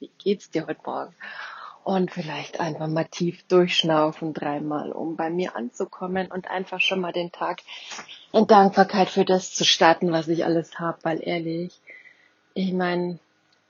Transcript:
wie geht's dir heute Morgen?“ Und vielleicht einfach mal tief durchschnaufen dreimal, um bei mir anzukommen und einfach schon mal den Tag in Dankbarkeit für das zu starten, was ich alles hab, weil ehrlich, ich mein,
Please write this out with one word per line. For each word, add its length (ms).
wie 180
geht's 320
dir 160
heute 180
Morgen?“ 300
Und 280
vielleicht 480
einfach 260
mal 180
tief 400
durchschnaufen 880
dreimal, 580
um 240
bei 140
mir 260
anzukommen 760
und 180
einfach 320
schon 200
mal 120
den 200
Tag 300
in 140
Dankbarkeit 640
für 160
das 280
zu 120
starten, 480
was 160
ich 160
alles 340
hab, 260
weil 180
ehrlich, 580
ich 180
mein, 460